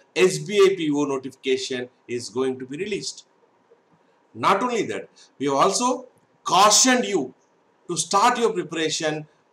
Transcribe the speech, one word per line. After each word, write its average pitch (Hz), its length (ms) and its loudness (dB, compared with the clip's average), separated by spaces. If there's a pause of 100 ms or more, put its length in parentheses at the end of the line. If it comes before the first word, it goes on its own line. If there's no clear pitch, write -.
(140)
S 170 240 2
B 196 260 0
I 190 120 6
P 165 180 -2
O 147 120 2
notification 131 800 -4 (180)
is 120 220 -6
going 127 320 -4
to 127 60 -12
be 135 100 -12
released. 196 500 -8 (1040)
Not 160 300 0
only 233 220 -2
that, 104 240 -8 (320)
we 135 60 -2
have 135 100 0
also 202 500 0 (380)
cautioned 233 600 4
you 196 300 -4 (540)
to 175 80 -8
start 208 420 2
your 226 140 2
preparation 156 760 -4 (260)